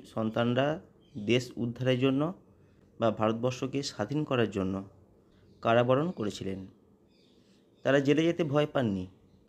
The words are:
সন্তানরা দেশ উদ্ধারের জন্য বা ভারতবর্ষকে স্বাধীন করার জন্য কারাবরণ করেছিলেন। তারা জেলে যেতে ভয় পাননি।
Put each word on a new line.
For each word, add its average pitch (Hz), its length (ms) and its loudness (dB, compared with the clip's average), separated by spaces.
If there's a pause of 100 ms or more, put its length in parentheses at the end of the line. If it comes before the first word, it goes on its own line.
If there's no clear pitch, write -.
সন্তানরা 120 760 -2 (460)
দেশ 123 320 0
উদ্ধারের 123 420 0
জন্য 135 340 2 (680)
বা 113 120 4
ভারতবর্ষকে 123 720 -2
স্বাধীন 139 400 -4
করার 120 280 0
জন্য 98 320 -2 (800)
কারাবরণ 123 500 4
করেছিলেন। 95 560 -8 (1160)
তারা 135 160 4
জেলে 143 240 4
যেতে 170 200 0
ভয় 147 300 0
পাননি। 98 340 -2 (420)